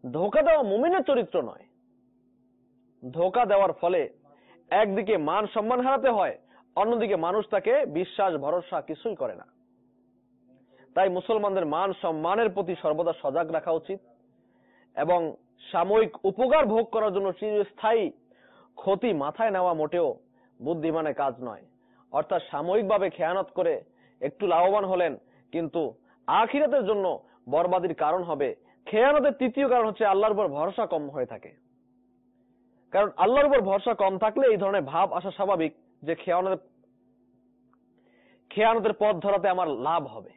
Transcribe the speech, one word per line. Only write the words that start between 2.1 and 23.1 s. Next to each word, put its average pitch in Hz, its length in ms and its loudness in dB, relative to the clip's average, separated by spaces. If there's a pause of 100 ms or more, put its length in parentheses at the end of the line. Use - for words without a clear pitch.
ধোঁকা 175 480 0
দেওয়ার 196 300 4
ফলে 175 200 2 (680)
একদিকে 196 440 2 (140)
মান 202 160 0 (100)
সম্মান 233 300 0
হারাতে 262 320 2
হয়, 160 180 0 (460)
অন্যদিকে 220 360 0 (100)
মানুষ 202 180 0 (100)
তাকে 196 180 0 (260)
বিশ্বাস 185 340 0 (120)
ভরসা 170 340 -4 (100)
কিছুই 175 340 -8
করে 110 180 -6
না। - 60 -20 (1500)
তাই 190 220 4
মুসলমানদের 196 580 0
মান 190 160 0 (120)
সম্মানের 175 520 0
প্রতি 185 280 -4
সর্বদা 165 300 0 (100)
সজাগ 156 240 -2 (100)
রাখা 165 240 -2
উচিত 196 200 -10 (960)
এবং 170 240 2 (500)
সাময়িক 202 420 2 (160)
উপকার 254 440 4
ভোগ 220 120 2 (100)
করার 214 220 0
জন্য 196 120 0 (120)
চিরস্থায়ী 214 640 0 (760)
ক্ষতি 202 300 0 (120)
মাথায় 208 340 -2
নেওয়া 180 240 2
মোটেও 156 280 0 (520)
বুদ্ধিমানের 156 640 -2
কাজ 135 120 -2 (140)
নয়। 104 160 -14 (480)
অর্থাৎ 156 280 -2 (100)
সাময়িকভাবে 190 560 0 (100)